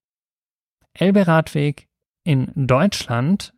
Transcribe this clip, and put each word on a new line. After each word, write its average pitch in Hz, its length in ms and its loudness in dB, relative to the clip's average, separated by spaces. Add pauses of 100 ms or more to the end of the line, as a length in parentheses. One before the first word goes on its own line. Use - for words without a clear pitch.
(920)
Elbe-Radweg 160 960 0 (340)
in 135 320 0
Deutschland, 135 1040 -2